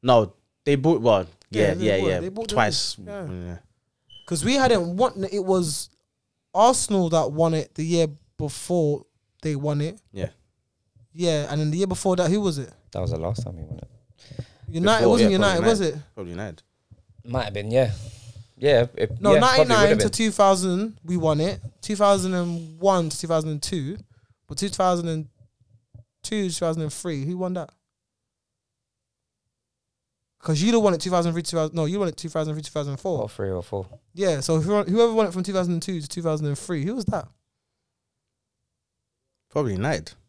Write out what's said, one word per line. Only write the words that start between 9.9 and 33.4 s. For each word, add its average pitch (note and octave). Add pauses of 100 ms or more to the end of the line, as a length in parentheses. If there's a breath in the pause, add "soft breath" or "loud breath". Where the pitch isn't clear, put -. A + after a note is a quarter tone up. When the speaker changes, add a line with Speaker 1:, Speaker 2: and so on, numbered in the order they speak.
Speaker 1:
Yeah. F#2 (840)
Speaker 2:
Yeah, D#3+
and D3
then D3+
the D#3+
year F#3+
before F#3
that, F3
who G#3
was E3+
it? C3+ (200)
Speaker 3:
That F#2+
was F2+
the D#2+
last E2
time F2
we D#2
won D#2+
it. - (800 loud breath)
Speaker 2:
United, G3
Speaker 1:
Before, A#3
Speaker 2:
wasn't A3+
Speaker 1:
yeah, F#3+
Speaker 2:
United, G3
Speaker 1:
probably A3
Speaker 2:
was A3
Speaker 1:
United. D#3
Speaker 2:
it? C#3+ (120)
Speaker 1:
Probably F2+
United. F2+ (640)
Speaker 3:
Might A#2+
have G#2
been, G#2
yeah. B2 (680 loud breath)
Yeah, B2+ (100)
it, -
Speaker 2:
No, G3+
Speaker 3:
yeah, -
probably B3+ (100)
Speaker 2:
ninety-nine A#3
Speaker 3:
would G#3
have G#3
Speaker 2:
to G#3
Speaker 3:
been. G#3
Speaker 2:
two A3
thousand, G3
we F3
won D#3
it. D#3+ (220)
Two G#3+
thousand G3
and E3+
one F3+
to -
two E3+
thousand D#3+
and D3+
two. E3 (500)
But G#2+
two G3+
thousand F3+
and D#3 (960)
two, G#3
two E3
thousand D#3+
and D3+
three, D3
who F3+
won F3+
that? E3+ (2750)
'Cause D#3
you'd A3+
have A3+
won G3
it D#3+
two F#3
thousand E3+
three, E3+
two D#3+
thousand, D#3
no, D#3+
you F3+
won F#3+
it D3
two E3+
thousand D#3
three, D#3
two -
thousand C#3+
four. E3
Speaker 3:
Or G#2+
three G2